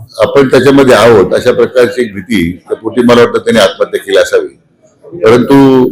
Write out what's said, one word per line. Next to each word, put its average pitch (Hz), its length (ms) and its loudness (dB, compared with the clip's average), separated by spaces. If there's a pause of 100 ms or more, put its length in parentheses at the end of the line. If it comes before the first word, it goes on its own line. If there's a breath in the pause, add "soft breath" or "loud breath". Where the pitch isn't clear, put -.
(180)
आपण 131 300 0
त्याच्यामध्ये 131 480 2
आहोत, 107 380 2
अशा 113 180 -2
प्रकारची 120 500 -2
एक 107 120 -6
भीती 92 380 -6
त्या 101 260 -12
पोटी 113 240 -6
मला 120 220 4
वाटतं 110 160 -2
त्यांनी 113 200 -2
आत्महत्या 98 400 -4
केली 98 180 -4
असावी. 87 300 -2 (720)
परंतु, 131 720 2